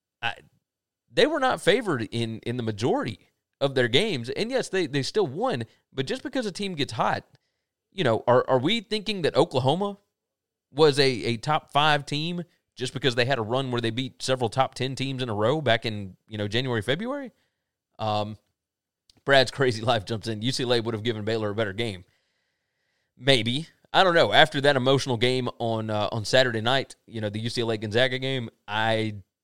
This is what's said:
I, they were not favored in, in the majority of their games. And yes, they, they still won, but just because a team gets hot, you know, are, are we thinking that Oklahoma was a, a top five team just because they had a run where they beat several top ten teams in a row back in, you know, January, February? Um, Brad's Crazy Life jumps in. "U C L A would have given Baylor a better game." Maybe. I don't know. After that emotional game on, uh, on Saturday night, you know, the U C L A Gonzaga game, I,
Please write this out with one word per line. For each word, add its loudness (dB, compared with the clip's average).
I, -4
they 4
were -2
not 0
favored 0
in, -4
in -6
the -6
majority -2
of -2
their 4
games. 0
And -4
yes, -2
they, -2
they -2
still -2
won, -4
but -6
just -6
because -4
a -4
team -8
gets -4
hot, -2
you -4
know, 2
are, 4
are 4
we 0
thinking -4
that 0
Oklahoma 2
was 6
a, 4
a -2
top -4
five 2
team -6
just -8
because 0
they 2
had 0
a -2
run -2
where 0
they 0
beat -6
several 0
top 0
ten -4
teams -6
in -4
a -4
row 2
back 2
in, -6
you -10
know, -2
January, -2
February? -4
Um, -4
Brad's 6
Crazy 0
Life 0
jumps -6
in. -6
"U -2
C -4
L 0
A 4
would -4
have -6
given -4
Baylor -2
a -6
better -2
game." -6
Maybe. 2
I 6
don't 4
know. 6
After 8
that 4
emotional 2
game 0
on, -2
uh, -2
on -4
Saturday 2
night, -2
you -10
know, -4
the -6
U -4
C -2
L -2
A -2
Gonzaga 0
game, -4
I, -2